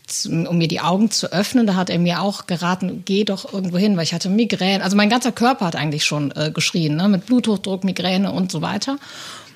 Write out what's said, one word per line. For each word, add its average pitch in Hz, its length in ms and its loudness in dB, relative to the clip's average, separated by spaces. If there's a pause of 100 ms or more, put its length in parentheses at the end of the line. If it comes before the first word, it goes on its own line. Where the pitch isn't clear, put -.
(260)
um 170 320 0
mir 165 100 2
die 175 120 -4
Augen 190 300 2
zu - 220 -4
öffnen, 220 340 2
da 196 80 2
hat 185 160 0
er 170 80 0
mir 170 220 2
auch 196 260 -4
geraten, 180 580 -2
"Geh 202 200 2
doch 196 280 -6
irgendwo 185 260 -2
hin", 208 180 4
weil 165 80 0
ich 151 100 -4
hatte 170 140 -4
Migräne. 196 560 2
Also 190 120 0
mein 208 140 6
ganzer 247 220 2
Körper 240 340 2
hat 165 100 -4
eigentlich 151 280 -2
schon, 147 280 -2
äh, 151 200 -2
geschrien, 156 440 0
ne, 180 120 2
mit 185 180 2
Bluthochdruck, 202 560 0
Migräne 185 500 0
und 180 200 -2
so 160 100 -4
weiter. 208 360 -2 (580)